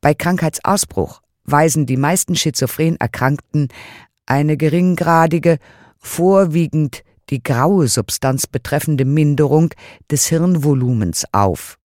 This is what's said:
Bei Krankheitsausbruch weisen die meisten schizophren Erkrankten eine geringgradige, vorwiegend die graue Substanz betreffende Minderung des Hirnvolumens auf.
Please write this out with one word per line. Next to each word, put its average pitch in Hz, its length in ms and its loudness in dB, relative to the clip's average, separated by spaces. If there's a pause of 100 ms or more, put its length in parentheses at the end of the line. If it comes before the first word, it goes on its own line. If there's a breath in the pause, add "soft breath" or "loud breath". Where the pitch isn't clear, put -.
Bei 147 120 2
Krankheitsausbruch - 1080 -4 (220)
weisen 147 420 2
die 127 120 -2
meisten 165 380 -2
schizophren 156 640 -2
Erkrankten 135 720 -2 (560 loud breath)
eine 147 320 0
geringgradige, 165 1000 2 (400 soft breath)
vorwiegend 165 1040 0 (260)
die 135 140 -4
graue 147 440 2
Substanz 131 600 -2
betreffende 143 580 -2
Minderung 147 680 2 (380 loud breath)
des 147 160 -2
Hirnvolumens 139 1040 0
auf. 98 540 0